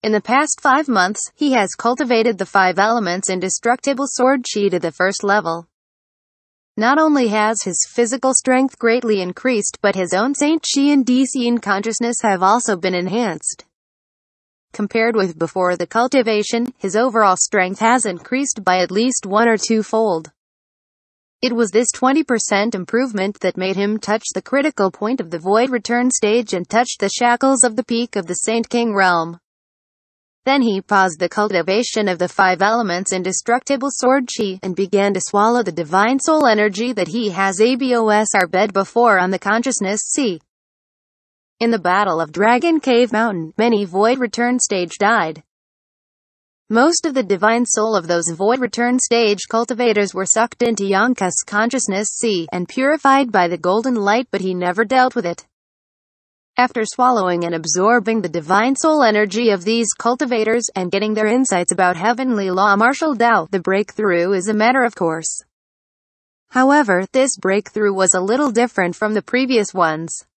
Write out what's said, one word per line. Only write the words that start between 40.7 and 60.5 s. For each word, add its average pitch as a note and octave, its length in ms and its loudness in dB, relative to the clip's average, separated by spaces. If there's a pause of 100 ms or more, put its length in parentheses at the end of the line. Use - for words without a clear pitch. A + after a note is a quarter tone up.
In A#3 140 0
the A3 80 -2
Battle F3+ 400 0
of D#3 100 -4
Dragon A#3+ 480 2
Cave A#3+ 340 2
Mountain, G3+ 460 -2
many A3 260 2
Void G#3 360 0
Return A#3+ 400 -2
stage F3+ 400 -4
died. F#3 420 0 (1300)
Most C#4+ 360 2
of C#4+ 80 -4
the B3+ 100 0
Divine G#3+ 420 2
Soul A3 300 0
of E3 100 -2
those E3+ 240 0
Void G3+ 300 0
Return A#3+ 400 -2
stage A3 480 0
cultivators A3+ 640 0
were F#3+ 120 -4
sucked - 360 -2
into A3+ 220 -2
Yonka's G3 600 0
Consciousness G#3 640 -2
Sea, F#3+ 420 -2
and F3+ 160 -6
purified C4+ 640 0
by F#3 160 2
the E3+ 100 -4
golden A3 380 0
light, G#3+ 340 0
but G3 120 -4
he F#3 120 -4
never F3+ 300 -2
dealt B3+ 320 0
with F#3+ 100 -4
it. E3+ 180 -8 (1120)
After A#3+ 280 0
swallowing G3 580 0
and E3+ 100 -4
absorbing G3 680 0
the F3 80 -6
Divine F#3 460 0
Soul D#4 260 2
energy G#3+ 480 2
of F3+ 140 0
these A3+ 280 0
cultivators, A#3 720 -2 (100)